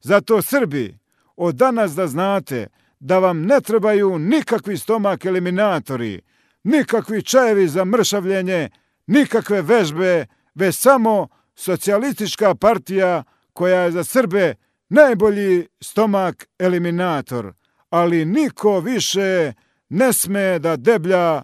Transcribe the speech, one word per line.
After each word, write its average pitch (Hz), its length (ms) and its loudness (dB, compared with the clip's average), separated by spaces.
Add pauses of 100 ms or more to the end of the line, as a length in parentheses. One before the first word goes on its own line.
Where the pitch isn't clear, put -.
Zato 202 400 2
Srbi, 143 560 -2 (380)
od 175 200 -2
danas 226 400 0
da 180 120 -2
znate 151 600 -4 (320)
da 175 200 0
vam 180 220 0
ne 247 200 2
trebaju 202 580 0
nikakvi 208 580 -2
stomak 202 480 -2
eliminatori, 175 960 -2 (420)
nikakvi 220 600 -2
čajevi 220 440 2
za 170 180 -2
mršavljenje, 190 840 -2 (380)
nikakve 214 540 0
vežbe, 170 640 0 (300)
već 180 200 0
samo 226 520 2 (280)
socijalistička 202 1000 -2
partija 185 680 0 (300)
koja 180 280 2
je 175 100 0
za 170 120 -2
Srbe 190 520 0 (340)
najbolji 202 800 4 (140)
stomak 202 680 -2 (120)
eliminator. 170 960 -2 (360)
Ali 170 360 2
niko 208 540 0
više 190 760 -2 (360)
ne 226 240 0
sme 190 460 -2
da 160 160 -2
deblja 170 680 0